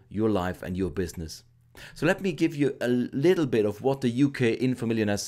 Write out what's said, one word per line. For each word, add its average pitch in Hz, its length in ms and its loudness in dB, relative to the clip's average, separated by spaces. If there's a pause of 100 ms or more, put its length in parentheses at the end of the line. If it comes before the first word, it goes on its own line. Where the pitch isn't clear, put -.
your 107 200 0
life 92 320 0
and 90 140 -6
your 90 140 -2
business. 82 540 -8 (520)
So - 100 -4
let 190 140 2
me 190 140 -2
give 160 200 0
you 143 280 0
a 123 80 0
little 143 560 2
bit 113 200 2
of 104 160 -2
what 135 200 0
the 127 80 2
U 135 200 2
K 127 220 2
Info 123 340 -2
Millionaire 107 420 0